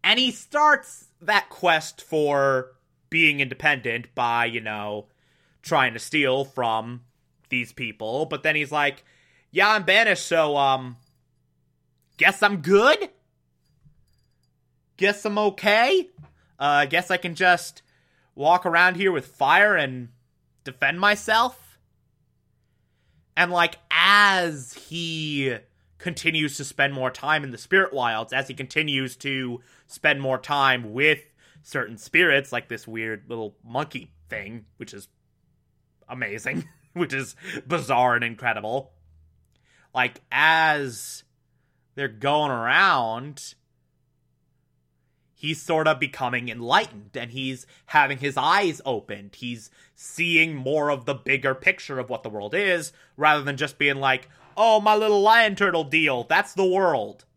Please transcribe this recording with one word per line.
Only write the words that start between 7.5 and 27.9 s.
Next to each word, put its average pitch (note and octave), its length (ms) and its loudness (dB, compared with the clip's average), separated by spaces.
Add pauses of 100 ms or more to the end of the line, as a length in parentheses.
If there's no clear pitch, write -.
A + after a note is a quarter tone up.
people. A#2 540 -6
But D3+ 160 -10
then D#3 140 0
he's C#3+ 160 -6
like, C#3+ 320 -2 (460)
"Yeah, G3 200 2
I'm G#3 140 0
banished, G3+ 420 2
so, D#3 320 2
um, C3 380 0 (1200)
guess F#3 240 2
I'm G3+ 180 2
good? A#3 480 4 (1900)
Guess G3+ 280 0
I'm G#3 140 -2
okay? G#3+ 720 2 (480)
Uh, C#3+ 280 2
guess E3 240 -2
I F3+ 60 0
can F3 180 -8
just F3+ 480 2 (520)
walk E3+ 320 2
around F3 300 4
here F#3+ 140 0
with D3+ 160 -4
fire G3 480 4
and B2+ 360 -4 (540)
defend C#3+ 360 -4
myself?" A3 760 0 (1600)
And, F3 140 2
like, E3+ 260 0 (140)
as F3+ 840 4
he D#3 840 -6 (420)
continues D#3+ 580 -4
to C#3+ 80 -10
spend C#3 280 -2
more B2+ 180 -4
time D3 340 -2
in C3+ 60 -10
the A#2 80 -14
spirit F#3 340 0